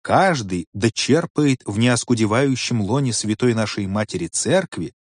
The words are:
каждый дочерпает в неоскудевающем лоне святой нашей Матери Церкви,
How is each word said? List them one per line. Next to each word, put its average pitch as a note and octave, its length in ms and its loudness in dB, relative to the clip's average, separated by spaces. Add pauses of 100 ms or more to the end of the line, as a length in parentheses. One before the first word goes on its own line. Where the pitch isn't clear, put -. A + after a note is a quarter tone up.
каждый A2 720 0
дочерпает C#3 920 0
в G#2 120 -4
неоскудевающем A#2 1040 2
лоне A#2+ 320 0
святой G#2+ 400 0
нашей G#2+ 340 -2
Матери F#2+ 400 -4
Церкви, C#3 640 -2 (220)